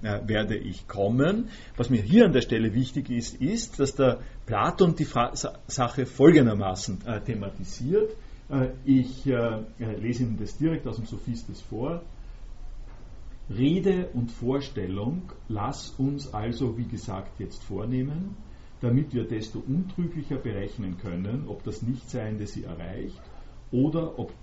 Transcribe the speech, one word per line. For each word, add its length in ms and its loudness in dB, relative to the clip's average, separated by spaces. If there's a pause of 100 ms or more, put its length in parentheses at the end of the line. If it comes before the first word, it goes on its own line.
äh, 220 -2
werde 320 2
ich 300 -8
kommen. 640 2 (260)
Was 140 0
mir 120 4
hier 240 10
an 60 6
der 100 6
Stelle 320 2
wichtig 360 0
ist, 320 -4
ist, 380 -2
dass 160 2
der 240 4 (260)
Platon 500 4
die 100 0
Fra-, 300 0
Sa-, 320 -6
Sache 380 0
folgendermaßen, 1000 8
äh, 140 -2
thematisiert. 920 -2 (380)
Äh, 200 2 (160)
ich, 420 4
äh, 60 4
äh, 640 -2
lese 240 0
Ihnen 160 0
das 180 -6
direkt 300 0
aus 80 -6
dem 100 -6
Sophistes 540 -6
vor. 440 -4 (1500)
"Rede 640 2
und 180 -2
Vorstellung, 920 -2 (260)
lass 480 -4
uns 360 -2
also, 440 -2
wie 100 -2
gesagt, 540 -8
jetzt 200 -10
vornehmen, 760 -4 (420)
damit 320 2
wir 120 0
desto 340 -4
untrüglicher 800 -2
berechnen 640 -4
können, 480 -4
ob 160 -8
das 180 -6
Nichtseiende 640 -4
sie 180 -8
erreicht 560 -8 (520)
oder 480 2
ob 120 -6 (120)